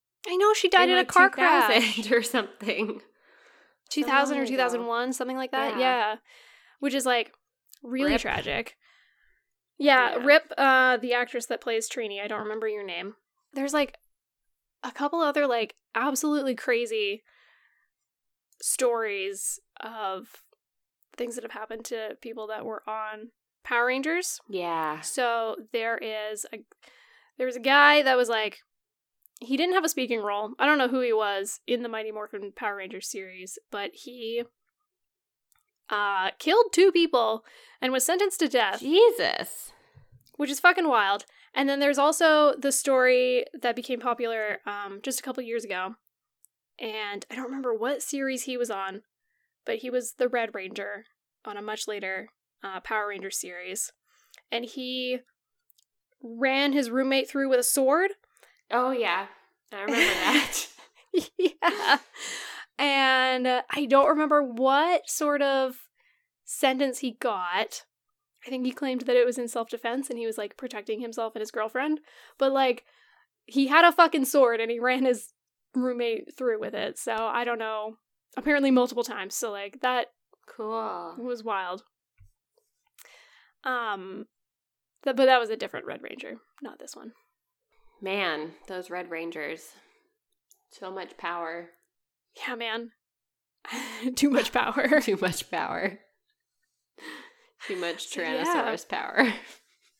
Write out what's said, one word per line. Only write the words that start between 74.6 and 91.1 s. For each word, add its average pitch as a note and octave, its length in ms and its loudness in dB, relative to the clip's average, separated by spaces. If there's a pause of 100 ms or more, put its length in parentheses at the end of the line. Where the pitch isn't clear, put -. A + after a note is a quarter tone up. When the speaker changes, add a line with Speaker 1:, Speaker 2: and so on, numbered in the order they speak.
Speaker 1:
he A#3+ 80 -4
ran B3+ 260 2
his B3 280 0 (420)
roommate A#3+ 600 -2
through A#3 240 -2
with G#3+ 140 -6
it. - 260 -4
So A3+ 140 -4
I A3+ 320 -2
don't A#3 140 -2
know. A3 380 -6 (380)
Apparently C#4+ 360 4
multiple B3 320 4
times. G3 320 -6
So, A3+ 160 -4
like, G3+ 300 -10
that - 260 0 (400)
Speaker 2:
Cool. G#3+ 720 -8
Speaker 1:
was A#3+ 240 -8
wild. F#3+ 400 -4 (1800)
Um, G#3+ 640 -6 (800)
th-, C4+ 120 0
but C4 100 4
that C4 140 6
was A3+ 100 -4
a A3 80 -4
different - 280 -8
Red - 160 -10
Ranger, - 360 -14 (240)
not C4+ 180 -14
this - 160 -18
one. - 160 -18 (880)
Speaker 2:
Man, F3+ 500 -4 (160)
those F#3 220 -10
Red F3 200 -8
Rangers. D#3+ 600 -10 (1000)
So F#3+ 200 -14
much F#3+ 260 -12